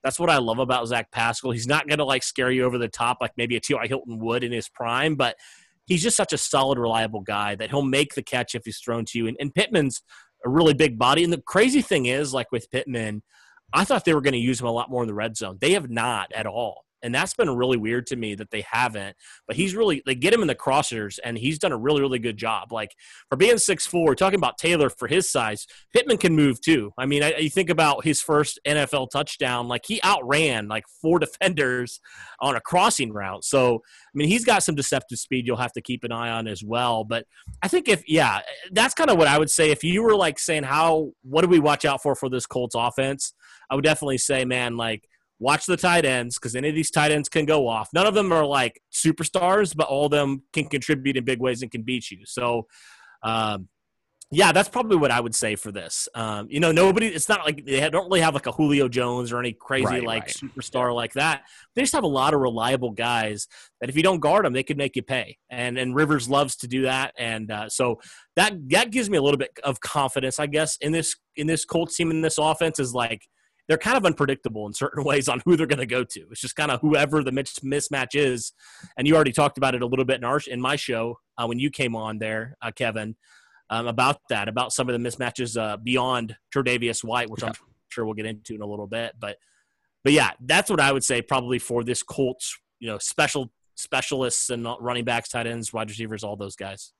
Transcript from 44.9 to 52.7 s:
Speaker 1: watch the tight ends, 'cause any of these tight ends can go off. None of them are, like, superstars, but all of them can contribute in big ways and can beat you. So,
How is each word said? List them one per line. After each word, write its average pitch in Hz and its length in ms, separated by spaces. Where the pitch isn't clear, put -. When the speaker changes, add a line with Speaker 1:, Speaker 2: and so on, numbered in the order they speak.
Speaker 1:
watch 139 260
the 180 120
tight 175 280
ends, 123 320
'cause 117 180
any 139 140
of 151 60
these 160 160
tight 151 200
ends 147 180
can 156 160
go 143 220
off. 110 260
None 180 120
of 214 80
them 196 180
are, 160 140
like, 135 360
superstars, 180 840
but 151 120
all 139 180
of 143 60
them 139 320
can 151 140
contribute 135 500
in 123 60
big 123 160
ways 127 220
and 120 100
can 117 120
beat 123 280
you. 98 140
So, 120 420